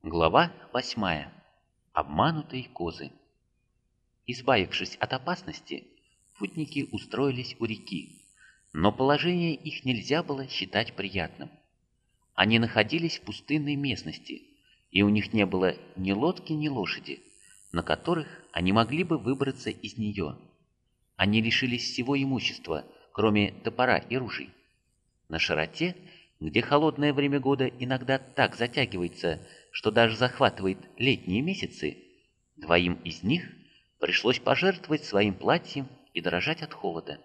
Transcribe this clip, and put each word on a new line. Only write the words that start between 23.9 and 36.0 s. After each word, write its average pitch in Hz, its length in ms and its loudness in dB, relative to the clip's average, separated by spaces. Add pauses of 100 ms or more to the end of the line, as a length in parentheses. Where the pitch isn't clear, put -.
и - 220 -2
ружей. 101 320 -8 (800)
На 80 80 -6
широте, 82 580 -2 (440)
где 78 200 0
холодное 143 540 2
время 139 260 2
года 131 260 2
иногда 127 520 -2
так - 360 0
затягивается, 92 840 -2 (340)
что - 160 0
даже 110 260 4
захватывает 107 600 2 (200)
летние 110 440 2
месяцы, 147 560 -6 (560)
двоим 87 480 2
из 82 220 -10
них 151 180 2 (560)
пришлось - 400 0
пожертвовать 156 640 0
своим 101 300 2
платьем 135 540 -2 (240)